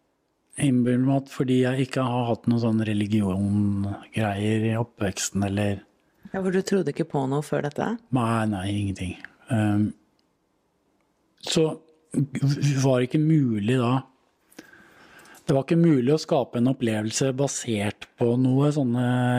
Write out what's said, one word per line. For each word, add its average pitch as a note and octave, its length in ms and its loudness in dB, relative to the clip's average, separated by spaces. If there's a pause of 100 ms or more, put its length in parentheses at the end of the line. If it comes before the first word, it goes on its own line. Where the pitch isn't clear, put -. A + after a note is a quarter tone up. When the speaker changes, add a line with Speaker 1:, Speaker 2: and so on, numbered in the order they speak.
(640)
Speaker 1:
innbiller B2 400 2
meg C#3 160 2
at C#3 100 -16
fordi B2+ 300 0
jeg C3 240 0
ikke B2+ 240 -2
har B2 220 -2
hatt - 180 -2
noen A#2 160 2
sånn A2 240 2
religiongreier G2+ 1800 0
i - 100 0
oppveksten, G2+ 640 -4
eller G2+ 400 -2 (480)
Speaker 2:
Ja, F#3+ 80 -4
for F#3+ 120 -2
du F#3+ 80 0
trodde F#3 320 0
ikke E3 160 -4
på D3 200 -2
noe D3 160 -2
før C#3+ 240 -2
dette? - 240 -4 (200)
Speaker 1:
Nei, A2+ 360 0
nei, F#2+ 240 -4
ingenting. F#2+ 420 -4 (380)
Ehm, G#2 380 2 (1500)
så D#3+ 280 0 (1120)
var C3 160 2
det B2 140 0
ikke D#3 100 2
mulig B2+ 560 2
da, B2+ 220 0 (1500)
det D3+ 60 4
var C#3 100 2
ikke E3 160 2
mulig C#3+ 320 4
å D#3 80 0
skape C3 380 -2
en A#2+ 100 4
opplevelse A2+ 640 -2
basert A#2 720 -4 (160)
på A#2+ 160 2
noe C3 320 2
sånne B2 360 0 (340)